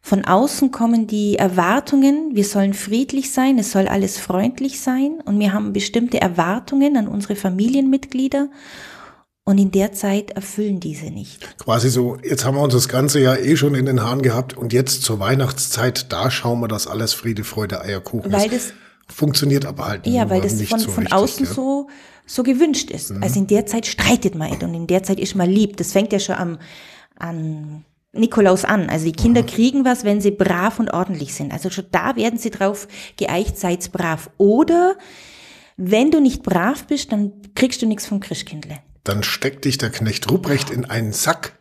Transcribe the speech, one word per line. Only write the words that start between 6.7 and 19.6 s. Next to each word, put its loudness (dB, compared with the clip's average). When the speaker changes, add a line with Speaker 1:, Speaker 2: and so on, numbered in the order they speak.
Speaker 1:
an 2
unsere -4
Familienmitglieder 0
und 4
in 4
der 2
Zeit -2
erfüllen -4
diese -8
nicht. -16
Speaker 2:
Quasi 2
so, 0
jetzt -2
haben 0
wir 2
uns 2
das 4
ganze 2
Jahr 4
eh 4
schon 2
in 0
den 2
Haaren -2
gehabt 0
und -6
jetzt 0
zur -2
Weihnachtszeit, -2
da -2
schauen -2
wir, -2
dass -4
alles -4
Friede, -4
Freude, -6
Eierkuchen -6
Speaker 1:
Weil 2
Speaker 2:
ist. -
Speaker 1:
das -20
Speaker 2:
Funktioniert 2